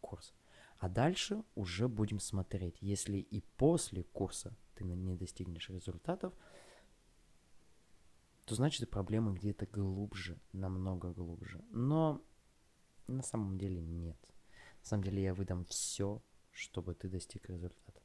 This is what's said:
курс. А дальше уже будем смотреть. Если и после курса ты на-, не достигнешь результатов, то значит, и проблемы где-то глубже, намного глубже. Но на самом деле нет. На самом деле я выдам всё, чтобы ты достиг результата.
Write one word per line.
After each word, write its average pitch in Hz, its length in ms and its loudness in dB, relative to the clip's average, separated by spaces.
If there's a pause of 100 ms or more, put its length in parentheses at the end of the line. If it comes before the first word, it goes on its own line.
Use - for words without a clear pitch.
курс. - 320 -12 (460)
А 90 100 0
дальше 180 540 4 (120)
уже 98 320 2
будем 107 320 2
смотреть. 92 600 -2
Если 101 360 2
и 104 240 -2 (160)
после 143 460 6
курса - 520 -4 (200)
ты 92 100 -6
на-, 90 80 0
не 92 220 0
достигнешь 87 540 -6
результатов, 95 640 -4 (2000)
то 110 100 0
значит, 135 260 4
и 117 60 0
проблемы 104 480 2
где-то 98 320 -2
глубже, 98 720 -2 (140)
намного 92 600 -2
глубже. 87 560 -6
Но 151 560 4 (800)
на 131 160 -2
самом 98 380 0
деле 95 200 -2
нет. 82 380 -4 (600)
На - 60 -20
самом 104 180 2
деле 98 180 2
я 95 140 4
выдам 90 300 0
всё, - 580 -2 (260)
чтобы - 460 -4
ты 92 140 -6
достиг - 380 -6
результата. 90 580 -8